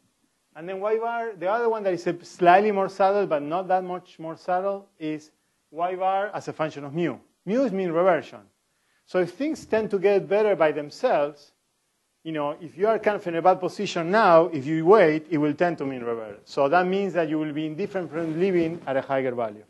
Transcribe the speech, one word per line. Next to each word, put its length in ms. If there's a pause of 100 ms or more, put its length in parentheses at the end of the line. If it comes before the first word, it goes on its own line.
(560)
and 140
then 100
Y 200
bar, 360
the 120
other 200
one 160
that 100
is 120
a 180
slightly 480
more 180
subtle, 360
but 160
not 280
that 140
much 360
more 180
subtle, 500 (120)
is 320 (400)
Y 240
bar 360
as 160
a 60
function 300
of 100
mu. 240 (280)
Mu 180
is 80
mean 200
reversion. 500 (680)
So 120
if 120
things 340
tend 260
to 60
get 320
better 260
by 160
themselves, 840 (760)
you 60
know, 260
if 180
you 100
are 120
kind 160
of 100
in 100
a 60
bad 160
position 540
now, 360
if 180
you 200
wait, 440
it 80
will 160
tend 240
to 80
mean 180
revert. 400
So 240
that 180
means 280
that 160
you 100
will 140
be 120
indifferent 460
from 260
living 480
at 120
a 40
higher 320
value. 360